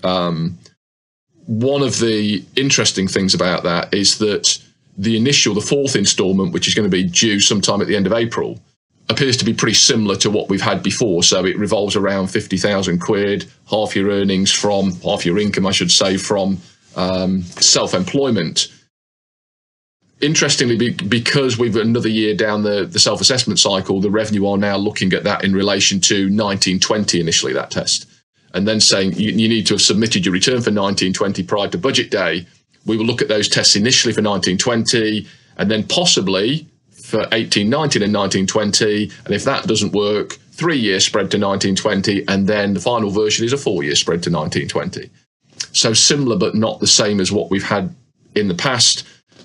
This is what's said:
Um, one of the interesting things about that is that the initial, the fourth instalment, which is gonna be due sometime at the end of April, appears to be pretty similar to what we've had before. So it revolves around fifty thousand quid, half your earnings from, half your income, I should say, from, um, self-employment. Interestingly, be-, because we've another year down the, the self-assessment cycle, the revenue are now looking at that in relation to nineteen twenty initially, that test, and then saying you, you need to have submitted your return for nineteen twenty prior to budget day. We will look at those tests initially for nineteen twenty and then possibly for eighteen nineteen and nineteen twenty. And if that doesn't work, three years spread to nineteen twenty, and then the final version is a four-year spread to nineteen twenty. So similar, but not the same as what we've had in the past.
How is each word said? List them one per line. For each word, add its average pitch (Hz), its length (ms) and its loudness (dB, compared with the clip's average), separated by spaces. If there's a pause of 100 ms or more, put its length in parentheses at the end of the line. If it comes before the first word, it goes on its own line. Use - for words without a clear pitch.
Um, 87 540 -2 (880)
one 127 380 0
of 123 160 0
the 107 440 0 (140)
interesting 117 520 0
things 98 260 0
about 90 300 0
that 85 280 -2
is 98 260 2
that 104 400 0 (380)
the 110 220 0
initial, 131 340 2
the 98 80 -2
fourth 139 360 0
instalment, 95 580 0
which 90 140 -2
is - 60 0
gonna 104 140 2
be 92 160 2
due 101 360 0
sometime 101 420 0
at 85 60 -2
the 101 80 0
end 98 100 0
of 95 80 0
April, 117 440 -4 (500)
appears 131 280 0
to - 80 -2
be 113 80 2
pretty 117 220 0
similar 107 420 2
to 107 140 0
what 104 180 -2
we've 98 140 0
had 95 200 0
before. 95 400 0
So 92 220 2
it 92 140 0
revolves 101 380 0
around 98 320 0
fifty - 280 -2
thousand 92 440 0
quid, 101 500 0 (180)
half 104 260 0
your 98 160 0
earnings 98 420 2
from, 98 400 0 (100)
half 90 240 -2
your 90 120 2
income, 101 280 0
I 117 60 0
should - 180 0
say, 98 260 2
from, 95 420 -2 (380)
um, 92 460 -2
self-employment. 95 1300 0 (1500)
Interestingly, 143 560 2
be-, 117 140 0
because 117 680 0
we've 117 160 0
another 113 340 0
year 110 260 0
down 104 280 0
the, 104 240 0
the 90 140 -2
self-assessment 101 580 0
cycle, 98 420 0
the 101 80 0
revenue 101 380 0
are 101 100 0
now 101 200 0
looking 101 380 -2
at - 100 -2
that 101 180 -2
in 98 100 2
relation 98 500 2
to 98 280 2
nineteen 98 480 0
twenty 101 400 0
initially, 80 360 0
that 67 180 -4
test, - 340 -4 (480)
and 98 140 0
then 110 100 2
saying 98 360 2
you, 107 180 0
you 110 160 2
need 110 180 2
to 107 80 2
have 95 80 0
submitted 107 420 2
your 98 80 2
return 120 280 0
for 117 100 0
nineteen 98 420 0
twenty 101 300 -2
prior 101 260 -2
to 92 80 -4
budget 120 340 -2
day. 87 360 -2 (400)
We 110 100 0
will 107 80 -2
look 117 160 -2
at 107 80 0
those 104 200 0
tests - 260 2
initially 110 400 2
for 107 80 0
nineteen 98 360 0
twenty 110 680 0 (320)
and 98 120 -2
then 107 120 0
possibly 120 840 0 (220)
for - 420 -4
eighteen 113 360 0
nineteen 139 340 0
and 101 100 0
nineteen 98 340 0
twenty. 104 640 0 (140)
And 101 100 -2
if 101 80 -2
that 135 240 -2
doesn't 101 260 0
work, 104 420 -2 (180)
three 160 260 -2
years 98 260 0
spread 98 280 -2
to 104 60 2
nineteen 98 360 0
twenty, 98 540 0
and 98 200 0
then 101 260 0
the 90 60 -4
final 113 300 -2
version 107 340 0
is 120 80 -2
a 139 60 0
four-year 73 380 -2
spread 85 260 0
to 85 80 -4
nineteen 80 380 -2
twenty. - 420 -6 (600)
So 113 220 0
similar, 131 420 2
but 95 180 0
not 110 240 0
the 107 80 -4
same 104 320 2
as 95 140 0
what - 180 -2
we've 98 160 0
had 95 260 -2 (440)
in 104 100 2
the 90 80 -2
past. 120 500 0 (400)